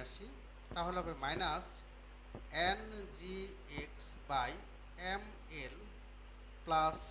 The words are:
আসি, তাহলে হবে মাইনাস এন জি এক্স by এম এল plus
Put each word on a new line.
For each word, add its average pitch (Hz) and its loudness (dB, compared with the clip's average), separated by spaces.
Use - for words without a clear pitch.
আসি, - -8
তাহলে 175 4
হবে 165 0
মাইনাস 165 4
এন 202 6
জি 185 -4
এক্স - -8
by 131 6
এম 202 0
এল 127 -6
plus 160 8